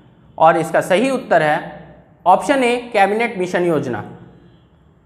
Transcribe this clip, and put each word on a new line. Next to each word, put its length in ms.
और 200
इसका 260
सही 260
उत्तर 340
है 140
ऑप्शन 380
ए 120
कैबिनेट 440
मिशन 280
योजना। 380